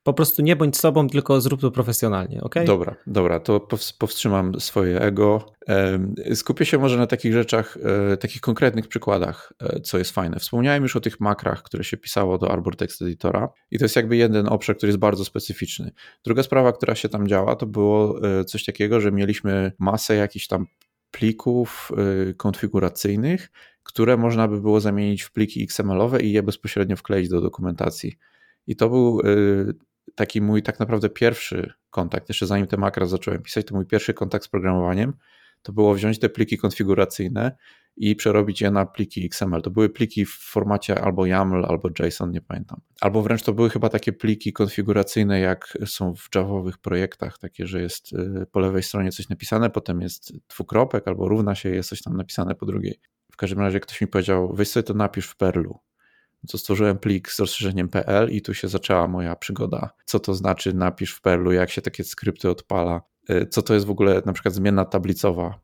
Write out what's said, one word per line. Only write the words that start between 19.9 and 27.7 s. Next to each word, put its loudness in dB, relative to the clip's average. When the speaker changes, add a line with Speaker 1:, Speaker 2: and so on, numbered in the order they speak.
Speaker 2:
jakichś 0
tam -2
plików, -2
e, -6
konfiguracyjnych, -2
które 2
można 2
by -2
było 4
zamienić 0
w -18
pliki -2
X -6
M 0
L-owe 2
i 0
je 4
bezpośrednio -2
wkleić 0
do 0
dokumentacji. -4